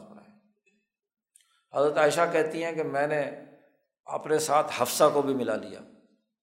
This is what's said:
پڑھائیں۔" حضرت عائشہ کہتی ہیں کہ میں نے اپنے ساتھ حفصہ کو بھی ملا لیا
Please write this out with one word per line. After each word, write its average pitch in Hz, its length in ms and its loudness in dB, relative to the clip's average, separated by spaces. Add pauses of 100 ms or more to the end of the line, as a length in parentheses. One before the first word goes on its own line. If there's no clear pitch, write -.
پڑھائیں۔" - 300 -20 (1300)
حضرت 147 240 2
عائشہ 151 240 4 (100)
کہتی 165 320 0
ہیں 165 80 -4
کہ 156 120 -4
میں 143 240 -2
نے 147 240 -2 (760)
اپنے 151 340 -2
ساتھ 151 380 0
حفصہ 123 260 0 (100)
کو 143 80 2
بھی 135 120 -2
ملا 113 220 -4
لیا 98 240 -12 (640)